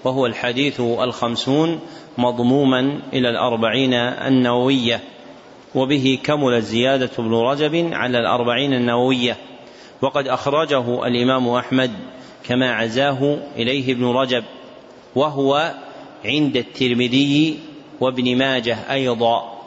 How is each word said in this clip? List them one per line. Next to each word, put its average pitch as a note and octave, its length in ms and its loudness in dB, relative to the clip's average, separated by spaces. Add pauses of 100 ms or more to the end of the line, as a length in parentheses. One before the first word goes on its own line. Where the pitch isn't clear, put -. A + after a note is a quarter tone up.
وهو C3 220 0
الحديث B2 540 -2
الخمسون B2 1000 0 (380)
مضموما B2+ 800 2 (120)
إلى B2+ 180 0
الأربعين A#2 640 0
النووية، B2 1040 2 (720)
وبه C3 500 2
كمل C3 380 2
زيادة B2 560 0
ابن A2+ 160 0
رجب D3 580 0
على A#2+ 260 0
الأربعين A#2+ 540 0
النووية، B2 640 2 (680)
وقد C3+ 260 -2
أخرجه B2+ 760 0
الإمام B2 420 2
أحمد B2 440 0 (520)
كما B2 280 2
عزاه C3 680 0 (180)
إليه C3 360 0
ابن B2 120 0
رجب، B2 400 0 (680)
وهو C#3 600 0 (500)
عند C3+ 320 0
الترمذي C3 1000 0 (420)
وابن B2 360 0
ماجه B2 420 0 (140)
أيضا A#2 760 0